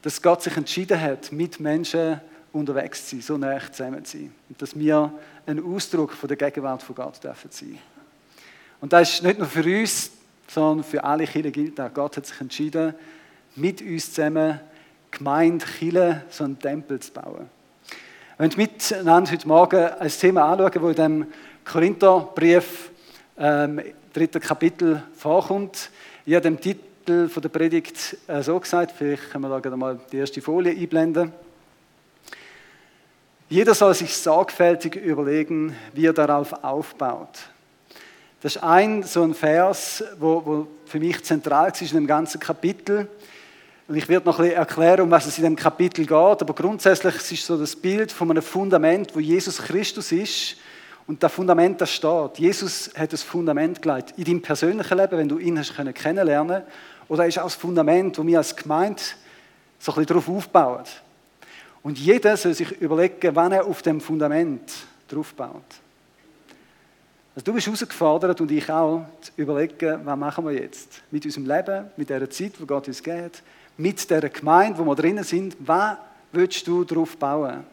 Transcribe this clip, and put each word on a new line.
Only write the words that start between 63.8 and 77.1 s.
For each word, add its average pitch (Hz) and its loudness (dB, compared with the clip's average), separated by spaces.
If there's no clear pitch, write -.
dem 156 0
Fundament 151 -2
drauf 147 -8
baut. - -14
Also 131 -8
du 214 -2
bist 240 -2
herausgefordert 180 0
und 151 0
ich 151 -2
auch, 160 0
zu - -20
überlegen, 151 -4
was 143 -4
machen 147 -6
wir 151 -4
jetzt - -10
mit 151 -6
unserem 143 -8
Leben, 190 -2
mit 147 -8
dieser 131 -6
Zeit, 196 -10
die 160 -12
Gott 139 -4
uns 127 -12
gibt, 170 -10
mit 190 -4
dieser 151 0
Gemeinde, 170 2
wo 165 -2
wir 143 2
drinnen 170 0
sind, 180 -6
was 185 0
willst 185 -2
du 175 0
drauf 165 -4